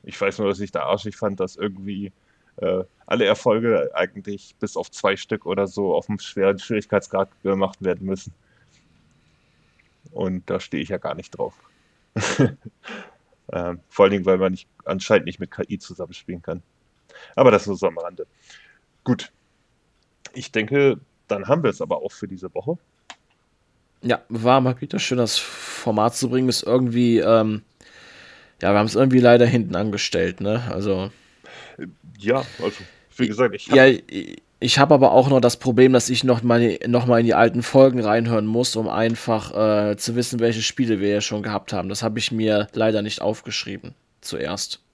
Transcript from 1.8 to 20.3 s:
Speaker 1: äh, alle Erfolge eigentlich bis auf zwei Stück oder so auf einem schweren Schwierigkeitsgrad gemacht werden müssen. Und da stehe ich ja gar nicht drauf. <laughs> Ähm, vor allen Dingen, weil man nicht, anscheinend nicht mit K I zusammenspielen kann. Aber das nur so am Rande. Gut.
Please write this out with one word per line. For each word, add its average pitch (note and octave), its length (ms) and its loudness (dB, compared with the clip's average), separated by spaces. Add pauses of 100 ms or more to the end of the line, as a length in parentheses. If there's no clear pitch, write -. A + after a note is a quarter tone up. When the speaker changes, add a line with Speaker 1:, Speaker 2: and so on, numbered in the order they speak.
Speaker 1:
äh, F#2 260 -4 (220)
alle A#2 180 0
Erfolge G#2+ 720 0
eigentlich F#2+ 680 -8
bis G#2 160 -8
auf F2+ 160 -8
zwei G2+ 240 -2
Stück - 300 -8
oder G2 200 -2
so F#2+ 300 -4
auf - 120 -4
einem G#2 120 -6
schweren G2 400 -2
Schwierigkeitsgrad G2 680 -4 (140)
gemacht G2 400 -2
werden F#2 240 -4
müssen. F#2+ 260 -8 (1800)
Und F#2 360 -6
da F#2 120 -4
stehe - 220 -8
ich - 80 -10
ja F#2 80 -6
gar D2+ 180 -8
nicht - 160 -18
drauf. - 220 -8 (600)
<laughs> - 420 -2 (1000)
Ähm, F2 260 -8 (100)
vor G2+ 140 4
allen G2 80 4
Dingen, F#2+ 120 -2
weil F#2 140 2
man F#2 140 0
nicht, - 140 -10 (200)
anscheinend F#2+ 400 0
nicht F2+ 140 -10
mit F#2+ 100 -10
K - 180 -10
I G2+ 100 -8
zusammenspielen F2 640 -14
kann. E2+ 220 -10 (720)
Aber C3 160 6
das G#2 160 2
nur G2 100 -6
so G2 100 -4
am E2 120 -4
Rande. F2 280 -12 (800)
Gut. - 260 -4 (1000)